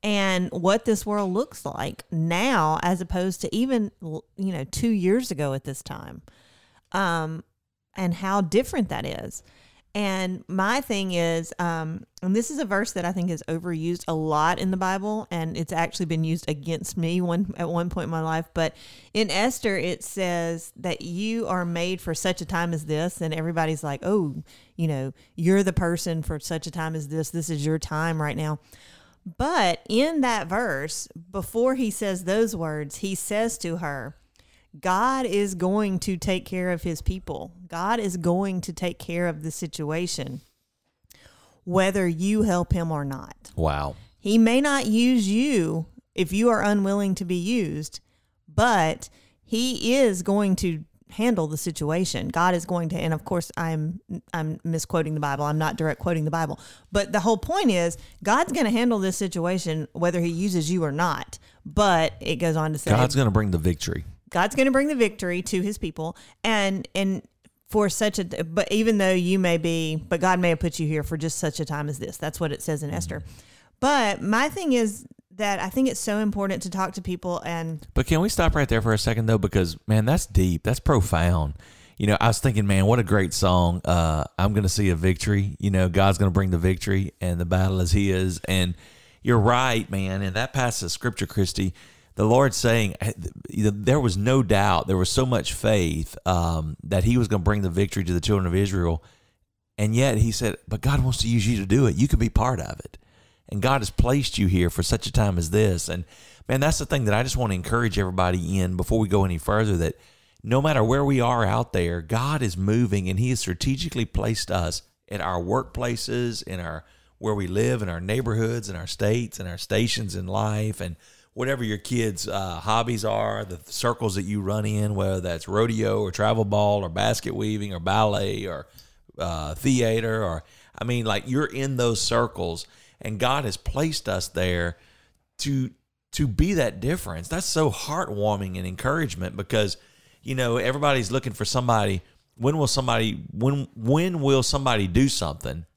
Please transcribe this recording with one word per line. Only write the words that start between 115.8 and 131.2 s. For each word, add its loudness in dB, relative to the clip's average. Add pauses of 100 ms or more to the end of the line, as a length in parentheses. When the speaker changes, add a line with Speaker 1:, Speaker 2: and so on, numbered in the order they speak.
Speaker 2:
in -8
our, -8 (320)
where -2
we -2
live, 0
in -4
our -4
neighborhoods, -2
in -8
our -8
states, 0
in -8
our -10
stations -2
in -6
life, -2
and -8 (380)
whatever -2
your -2
kids', -2
uh, -6
hobbies 0
are, -2
the -12
circles -2
that -2
you -2
run -2
in, 0
whether 0
that's -6
rodeo 2
or -2
travel 2
ball 2
or -4
basket -2
weaving -4
or -6
ballet 0
or, -10 (500)
uh, -4
theater, 0
or, -4 (340)
I -6
mean, -2
like, 0